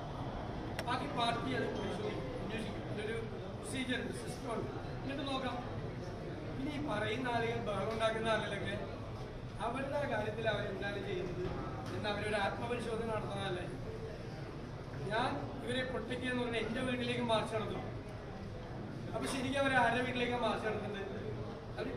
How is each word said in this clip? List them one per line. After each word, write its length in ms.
ബാക്കി 180
പാർട്ടി 400
അത് 100
പരിശോധിക്കും, 480
അന്വേഷിക്കും. 400
ഇതൊരു 240
പ്രൊസീജിയർ 420
ഉണ്ട്, 120
സിസ്റ്റം 320
ഉണ്ട്. 120
എന്നിട്ട് 280
നോക്കാം. 260
ഇനി 180
ഈ 120
പറയുന്ന 460
ആളുകൾ, 220
ബഹളം 240
ഉണ്ടാക്കുന്ന 400
ആളുകളൊക്കെ 420
അവരുടെ 340
കാര്യത്തിൽ 400
അവരെന്താണ് 560
ചെയ്യുന്നത് 340
എന്ന് 180
അവരൊരു 320
ആത്മപരിശോധന 680
നടത്തുന്നതല്ലേ. 540
ഞാൻ 180
ഇവരെ 260
പ്രൊട്ടക്ട് 300
ചെയ്യുന്ന 240
പറഞ്ഞാൽ 200
എൻ്റെ 220
വീട്ടിലേക്ക് 460
മാർച്ച് 240
നടത്തും. 260
അപ്പൊ 180
ശരിക്കും 300
അവർ 100
ആരുടെ 240
വീട്ടിലേക്കാണ് 400
മാർച്ച് 220
നടത്തുന്നത്? 340
അവർ 200